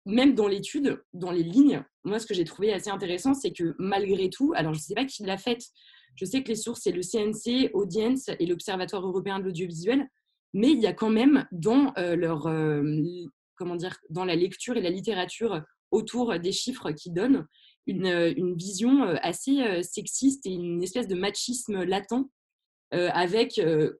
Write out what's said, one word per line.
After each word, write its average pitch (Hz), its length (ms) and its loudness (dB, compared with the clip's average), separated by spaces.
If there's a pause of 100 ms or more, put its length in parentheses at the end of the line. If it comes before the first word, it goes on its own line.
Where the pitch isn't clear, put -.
même 247 300 4
dans 208 140 2
l'étude, 202 520 -2 (120)
dans 180 180 -6
les 170 140 0
lignes, 214 400 4 (180)
moi, 208 160 -2
ce 226 80 -6
que 208 80 -6
j'ai 175 100 0
trouvé 202 280 -2
assez 196 180 -4
intéressant, 196 440 -2
c'est 202 180 -2
que 170 260 -4
malgré 196 500 0
tout, 269 280 0
alors 156 180 0
je 156 60 -6
sais - 140 -10
pas 269 120 0
qui 214 180 -12
l'a 190 140 -2
faite, 240 240 -2 (540)
je 190 80 -8
sais 262 180 -2
que - 60 -8
les 220 80 -2
sources, 220 260 -8
c'est 180 100 0
le 180 100 -4
C 214 160 -2
N 214 160 0
C, 247 380 0
Audience 214 560 0 (120)
et 165 60 2
l'Observatoire 180 600 -4
européen 190 320 -4
de 196 60 -6
l'audiovisuel, 185 640 -2 (440)
mais 247 200 4
il 240 80 4
y 208 80 4
a 175 40 -2
quand 220 160 0
même 247 440 6
dans, 220 460 4
euh, 175 180 2
leur, 165 320 0
euh, 156 340 2 (720)
comment 175 220 -6
dire, 175 200 -6 (140)
dans 180 140 -4
la 175 100 2
lecture 190 420 -2
et 208 60 0
la 175 80 0
littérature 185 720 -4 (300)
autour 220 480 0
des 180 120 -2
chiffres - 380 -4
qu'ils 165 240 -10
donnent, 202 320 2 (400)
une, 185 200 -2
euh, 170 300 4
une 180 200 0
vision, 208 480 2
euh, 170 160 2
assez, 269 400 0
euh, 190 220 0
sexiste 254 640 0
et 190 40 -2
une 175 320 -2
espèce 202 240 -2
de 185 80 -2
machisme 202 680 -4
latent, 202 440 0 (680)
euh, 175 180 2
avec, 180 460 2
euh, 156 420 4